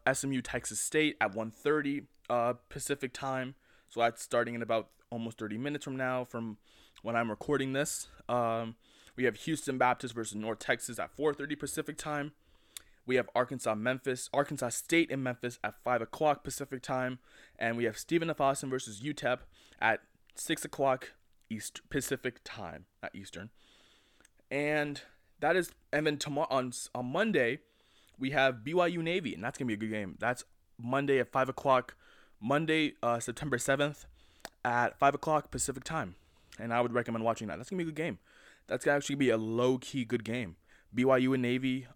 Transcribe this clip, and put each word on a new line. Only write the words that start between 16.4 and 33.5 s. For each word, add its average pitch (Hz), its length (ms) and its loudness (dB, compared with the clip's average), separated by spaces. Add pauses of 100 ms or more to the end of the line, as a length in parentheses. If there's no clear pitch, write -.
Pacific 135 380 -8
time. 127 360 -4 (400)
And 117 200 0
we 120 60 2
have 110 120 0
Stephen 165 320 0
F. 156 120 -2
Austin 139 280 2
versus 117 340 -6
U 147 120 -4
tep 123 300 -2 (360)
at 110 220 2 (320)
six - 300 -4
o'clock 135 500 0 (340)
East, - 400 -8
Pacific 131 560 -4
time, 85 400 -12 (180)
not - 120 -8
Eastern. 98 340 -12 (1040)
And 147 520 -2 (380)
that 160 160 4
is, 175 140 0 (220)
and 156 140 2
then 151 100 2
tomorrow, 147 340 -2
on, 127 220 0 (220)
on 123 120 -4
Monday, 151 520 2 (600)
we 131 120 -2
have 131 340 4
B 147 80 -4
Y 175 140 6
U 170 160 0
Navy, 165 320 -2
and 90 100 -8
that's 127 140 -4
gonna 135 80 -2
be 113 80 0
a 101 40 -6
good 110 120 -2
game. 101 280 -4
That's 120 260 -2 (340)
Monday 135 400 2
at 117 140 0
five 131 160 2
o'clock, 131 480 2 (440)
Monday, 151 640 2
uh, 117 180 2
September 123 380 -2